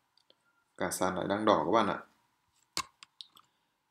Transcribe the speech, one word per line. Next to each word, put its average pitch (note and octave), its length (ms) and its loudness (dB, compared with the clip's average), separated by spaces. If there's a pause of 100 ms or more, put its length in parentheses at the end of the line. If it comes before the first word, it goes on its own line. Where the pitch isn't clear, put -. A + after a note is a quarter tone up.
(760)
Cả F#2 140 -2
sàn F#2 240 0
lại F#2+ 140 -4
đang G#2 160 -2
đỏ F#2 200 4
các E2 60 -2
bạn A2 160 4
ạ. D#2+ 120 -4 (1900)